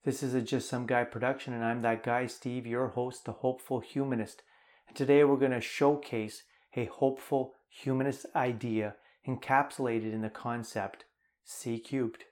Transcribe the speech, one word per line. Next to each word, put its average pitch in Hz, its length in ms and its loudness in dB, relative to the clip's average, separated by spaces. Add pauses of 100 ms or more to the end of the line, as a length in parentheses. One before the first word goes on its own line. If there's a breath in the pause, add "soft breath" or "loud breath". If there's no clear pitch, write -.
This 135 200 -2
is 127 100 -2
a 127 80 2
Just 127 260 -2
Some 123 200 -4
Guy 120 160 2
production, 127 500 -2
and 117 100 -4
I'm 117 200 0
that 113 180 2
guy, 123 240 0
Steve, 123 400 -6
your 120 220 0
host, 123 380 -4
the 113 80 -6
Hopeful 127 480 -2
Humanist. 131 600 -4 (460 soft breath)
And - 100 -18
today 143 260 8
we're 139 140 6
gonna 127 240 2
showcase 139 800 0 (340 soft breath)
a 120 100 0
hopeful 135 680 0 (160 loud breath)
humanist 131 560 -2 (100)
idea 113 600 0 (320 soft breath)
encapsulated 127 840 0
in 110 100 -2
the 110 80 -2
concept 113 760 -6 (400)
C - 340 -6
cubed. 120 540 -4